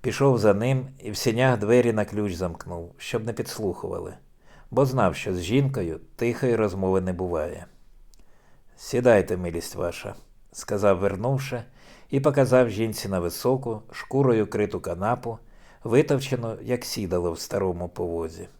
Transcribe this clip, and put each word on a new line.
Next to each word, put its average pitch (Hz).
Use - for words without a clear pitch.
Пішов 127
за 104
ним 127
і 104
в 104
сінях 123
двері 117
на 107
ключ 104
замкнув, 87
щоб 110
не 117
підслухували, -
бо 139
знав, 113
що 101
з 90
жінкою 104
тихої 120
розмови 95
не 92
буває. 85
«Сідайте, 117
милість 85
ваша», 92
сказав, 98
вернувши, 113
і 135
показав 127
жінці 107
на 95
високу, 117
шкурою 123
криту 101
канапу, 113
витовчену, 127
як 120
сідало 90
в 82
старому 90
повозі. 85